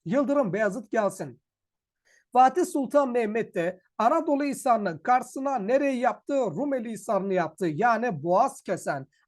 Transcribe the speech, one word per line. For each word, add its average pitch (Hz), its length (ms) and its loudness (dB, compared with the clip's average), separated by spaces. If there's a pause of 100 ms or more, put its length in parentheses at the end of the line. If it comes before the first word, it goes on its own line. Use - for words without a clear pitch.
Yıldırım 262 480 0
Beyazıt 208 400 -2
gelsin. 190 480 -4 (920)
Fatih 262 320 4
Sultan 277 460 0
Mehmet 220 440 -2
de 180 260 -4 (180)
Anadolu 294 460 2
Hisarı'nın 220 540 0
karşısına 262 600 -2
nereyi 254 400 0
yaptı? 240 360 -2
Rumeli 240 560 -2
Hisarı'nı 196 440 -4
yaptı. 175 320 -2
Yani 214 560 0
Boğaz 196 400 2
kesen. 165 440 -6 (220)